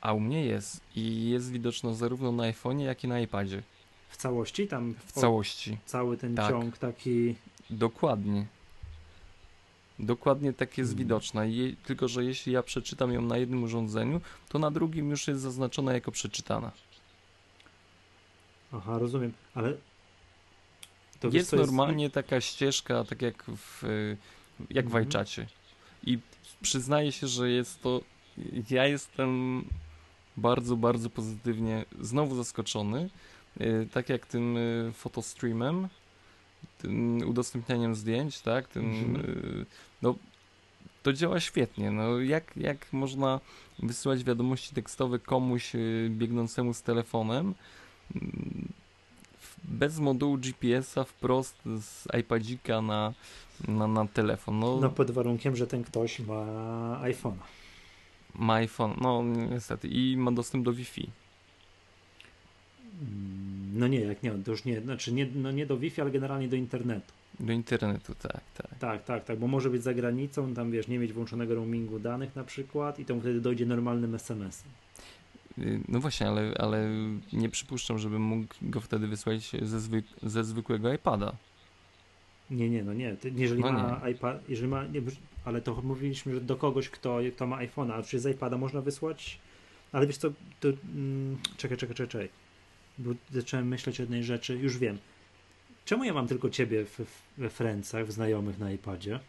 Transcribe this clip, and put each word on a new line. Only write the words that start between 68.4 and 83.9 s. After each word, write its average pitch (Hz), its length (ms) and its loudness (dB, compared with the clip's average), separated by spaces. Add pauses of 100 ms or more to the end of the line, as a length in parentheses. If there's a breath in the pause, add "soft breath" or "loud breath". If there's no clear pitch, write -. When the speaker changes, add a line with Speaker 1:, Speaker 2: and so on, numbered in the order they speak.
Speaker 1:
tak. - 220 -10
Speaker 2:
Tak, 110 240 -2
tak, 113 220 -2
tak, 113 140 -4
bo 120 80 2
może 135 220 2
być 123 140 0
za 127 100 2
granicą, 127 600 0
tam 117 180 -2
wiesz, 110 160 0
nie 123 120 0
mieć 117 140 0
włączonego 113 420 -2
roamingu 113 440 -2
danych 127 360 -4
na 135 80 -6
przykład 143 560 -4
i 139 60 -8
to 127 100 0
mu 117 60 0
wtedy 120 200 2
dojdzie 120 240 2
normalnym 120 500 2
S - 160 -6
M 107 120 -4
S-em. 95 280 -10 (920 loud breath)
Speaker 1:
Y, 107 220 0
no 120 120 2
właśnie, 127 280 0
ale, 107 300 2
ale 110 320 2 (440)
nie 113 160 2
przypuszczam, 117 500 -4
żebym 107 220 0
mógł 110 400 0
go - 200 -2
wtedy 107 260 -2
wysłać 110 440 -2 (100)
ze 110 180 -2
zwyk-, 110 340 -2 (100)
ze 113 200 0
zwykłego 110 500 0
iPada. 104 400 2 (1160)
Speaker 2:
Nie, 117 180 2
nie, 117 140 2
no 101 100 -4
nie. 113 220 -2
Ty, 131 200 -6
jeżeli 120 260 4
Speaker 1:
No 127 100 4
Speaker 2:
ma 120 340 2